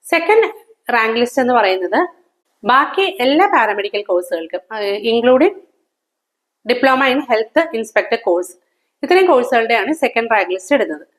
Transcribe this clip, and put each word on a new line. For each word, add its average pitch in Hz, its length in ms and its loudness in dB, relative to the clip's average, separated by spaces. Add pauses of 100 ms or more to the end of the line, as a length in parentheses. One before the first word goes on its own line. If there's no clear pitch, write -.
(120)
സെക്കൻഡ് 381 360 2 (480)
റാങ്ക് 226 260 0
ലിസ്റ്റ് 240 220 -2
എന്ന് 247 160 0
പറയുന്നത് 190 400 0 (720)
ബാക്കി 302 340 2 (200)
എല്ലാ 311 300 2
പാരാമെഡിക്കൽ 208 540 -2
കോഴ്സുകൾക്കും, 180 540 -4 (480)
including 254 440 4 (1160)
diploma 269 420 2
in 285 80 0 (100)
health 220 260 0 (220)
inspector 214 480 -2
course, 180 240 -2 (520)
ഇത്രയും 359 280 4
കോഴ്സുകളുടെയാണ് 233 600 0 (120)
സെക്കൻഡ് 226 320 -2
റാങ്ക് 180 200 0
ലിസ്റ്റ് 233 220 -2
ഇടുന്നത്. 160 280 -4 (140)